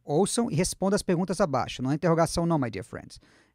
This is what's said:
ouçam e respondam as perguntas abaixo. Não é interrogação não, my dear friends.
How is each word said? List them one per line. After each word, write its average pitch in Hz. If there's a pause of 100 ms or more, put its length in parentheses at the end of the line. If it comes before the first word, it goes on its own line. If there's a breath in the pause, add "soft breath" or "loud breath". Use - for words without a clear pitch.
ouçam 190
e -
respondam 185
as 202
perguntas 180
abaixo. 131
Não 131
é 147
interrogação 165
não, 170
my 127
dear 95
friends. - (340 soft breath)